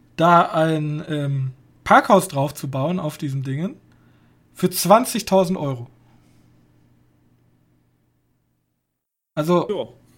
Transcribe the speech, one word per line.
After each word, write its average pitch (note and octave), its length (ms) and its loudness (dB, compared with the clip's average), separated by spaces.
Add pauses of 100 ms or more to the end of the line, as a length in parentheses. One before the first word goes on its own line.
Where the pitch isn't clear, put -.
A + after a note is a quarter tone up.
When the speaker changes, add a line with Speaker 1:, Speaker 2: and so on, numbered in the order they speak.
(160)
Speaker 1:
da E3+ 360 4
ein, D#3 560 -2
ähm, C#3 440 -4 (320)
Parkhaus G#3+ 440 4
drauf C#3 260 -4
zu - 160 -10
bauen C#3+ 300 -4
auf D#3 180 -6
diesem C#3 260 -6
Dingen D3+ 320 -6 (800)
für F3+ 160 -2
zwanzigtausend F#3+ 880 2
Euro. C3 300 -6 (3500)
Also D#3+ 340 0
Speaker 2:
Ja. C3 180 -6 (300)